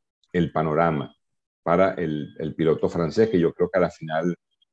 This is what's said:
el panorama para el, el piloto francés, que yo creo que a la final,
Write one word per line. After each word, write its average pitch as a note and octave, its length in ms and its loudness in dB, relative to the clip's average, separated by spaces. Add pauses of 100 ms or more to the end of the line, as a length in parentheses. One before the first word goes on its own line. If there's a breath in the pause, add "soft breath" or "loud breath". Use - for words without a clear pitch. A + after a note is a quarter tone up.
(320)
el E2+ 200 0
panorama D#2 600 0 (520)
para F#2 300 2
el, D#2 440 -6
el D#2 160 -6
piloto D#2+ 340 2
francés, E2+ 420 0
que F#2 100 2
yo E2 120 2
creo F2 160 -2
que - 100 -2
a F2+ 40 2
la E2 80 0
final, D#2+ 460 -4 (360)